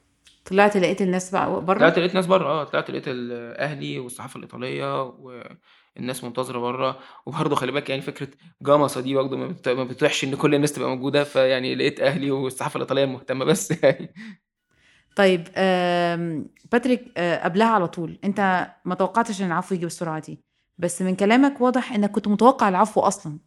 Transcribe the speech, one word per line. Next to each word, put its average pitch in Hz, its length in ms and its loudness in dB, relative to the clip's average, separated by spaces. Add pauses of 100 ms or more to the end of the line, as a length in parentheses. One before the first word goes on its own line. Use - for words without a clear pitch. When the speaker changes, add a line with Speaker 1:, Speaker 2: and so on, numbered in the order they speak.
(440)
Speaker 1:
طلعت 202 320 6
لقيت 185 260 2
الناس 180 280 0
بقى - 340 -2
بره؟ 190 140 2
Speaker 2:
طلعت 165 200 4
لقيت 180 160 0
ناس 180 120 0
بره، 180 200 2
آه، 151 180 -2
طلعت - 260 -4
لقيت 139 180 -8
ال-، 120 520 -10
أهلي 143 380 -6
والصحافة 123 400 -14
الإيطالية 139 640 -8
والناس - 1200 -14
منتظرة 127 340 -6
بره. 131 400 -4 (280)
وبرضه 147 300 -2
خلي 127 160 -2
بالك، 143 180 -4
يعني 135 120 -4
فكرة 139 260 -12 (340)
جمصة 139 380 4
دي 131 140 -4
برضه 135 220 0
ما 127 100 -6
بت-، - 220 -8
ما 131 160 0
بتتيحش 135 400 0
إن 131 100 -2
كل 147 200 2
الناس 143 180 2
تبقى 131 160 -4
موجودة، 131 360 0
فيعني 131 500 2
لقيت 131 260 0
أهلي 139 300 0
والصحافة 135 460 -4
الإيطالية 135 280 0
مهتمة 131 400 -4
بس 156 260 0
<laughs> - 140 -4
يعني. - 300 2 (1040)
Speaker 1:
طيب، 185 400 2
آم، 175 880 0 (260)
باتريك، 247 320 2 (120)
آه، 170 280 0
قبلها 185 240 2
على 202 200 2
طول، 165 360 -8
أنت 190 460 0 (140)
ما 180 100 -2
توقعتش 190 480 0
إن 190 40 -2
العفو 180 280 -2
يجي 170 100 -4
بالسرعة 160 360 -6
دي، 156 200 -14 (380)
بس 175 240 -4
من 185 140 0
كلامك 247 440 4
واضح 247 320 0
إنك 208 180 2
كنت 208 180 -2
متوقع 220 400 6
العفو 196 320 2
أصلا. 156 460 0